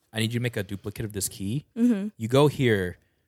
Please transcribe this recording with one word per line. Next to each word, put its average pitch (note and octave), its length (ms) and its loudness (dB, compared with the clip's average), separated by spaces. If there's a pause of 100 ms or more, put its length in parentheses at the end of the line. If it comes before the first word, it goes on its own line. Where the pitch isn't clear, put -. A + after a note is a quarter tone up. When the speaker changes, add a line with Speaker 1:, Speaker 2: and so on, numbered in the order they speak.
(140)
Speaker 1:
"I A2+ 60 -4
need A2 140 0
you A#2+ 60 -2
to A#2+ 40 -4
make A#2+ 120 -4
a G#2+ 80 -2
duplicate G2 400 -8
of G#2+ 100 -8
this G2 140 -4
key. G#2 380 -6 (120)
Speaker 2:
Mm-hmm. A3 380 2
Speaker 1:
You A2 140 -6
go C#3 180 6
here, G#2+ 520 0 (280)